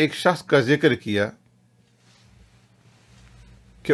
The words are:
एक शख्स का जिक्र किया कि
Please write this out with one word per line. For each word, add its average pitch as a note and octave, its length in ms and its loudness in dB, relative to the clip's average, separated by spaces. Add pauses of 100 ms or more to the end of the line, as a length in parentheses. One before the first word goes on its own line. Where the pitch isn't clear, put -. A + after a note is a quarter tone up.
एक D3 120 -2
शख्स F3 340 -2
का C#3+ 140 4
जिक्र C#3 340 2
किया G#2 280 -4 (2500)
कि D3+ 80 0